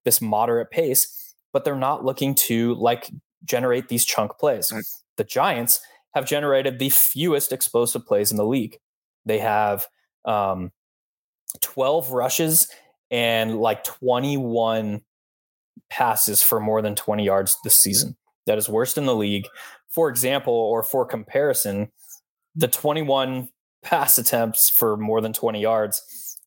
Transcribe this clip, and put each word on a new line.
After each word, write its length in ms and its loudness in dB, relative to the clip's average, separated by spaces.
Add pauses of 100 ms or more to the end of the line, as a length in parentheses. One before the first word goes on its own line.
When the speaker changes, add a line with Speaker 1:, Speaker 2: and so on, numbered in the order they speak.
Speaker 1:
this 160 2
moderate 500 0
pace, 640 -2 (180)
but 120 0
they're 100 -2
not 300 -2
looking 300 -2
to, 400 2
like, 360 -2 (340)
generate 440 -2
these 160 0
chunk 340 -2
plays. 320 0
Speaker 2:
Right. 140 -8 (320)
Speaker 1:
The 80 -2
Giants 560 0 (340)
have 120 0
generated 520 0
the 120 0
fewest 640 0
explosive 540 -2
plays 240 0
in 60 -2
the 100 0
league. 320 -2 (460)
They 140 0
have, 480 0 (380)
um, 460 -2 (880)
twelve 500 -2
rushes 580 6 (420)
and, 480 2
like, 240 0
twenty-one 1200 0 (880)
passes 540 0
for 180 2
more 220 0
than 120 -2
twenty 300 -2
yards 400 2
this 140 4
season. 380 2 (300)
That 120 2
is 100 -4
worst 300 -2
in 80 -2
the 100 2
league. 320 -2 (400)
For 200 0
example, 460 -2
or 300 0
for 200 0
comparison, 880 -2 (640)
the 140 0
twenty-one 800 0 (340)
pass 360 2
attempts 500 2
for 280 2
more 240 0
than 120 -4
twenty 300 -4
yards 840 -2